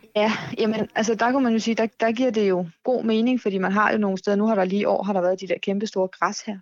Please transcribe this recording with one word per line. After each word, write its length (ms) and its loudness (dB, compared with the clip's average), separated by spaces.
Ja, 160 2
jamen, 380 -2
altså, 200 0
der 160 0
kunne 120 2
man 100 2
jo 60 2
sige, 160 -2
der, 120 0
der 120 2
giver 200 0
det 180 2
jo 200 0
god 200 0
mening, 380 2
fordi 160 -2
man 140 0
har 200 4
jo 60 2
nogle 200 0
steder, 200 0
nu 100 2
har 80 2
der 100 2
lige 160 0
i 40 0
år, 180 0
har 100 -2
der 80 0
været 200 0
de 60 -10
der 140 -2
kæmpe 260 -2
store 200 -2
græs 340 -4
her 200 -10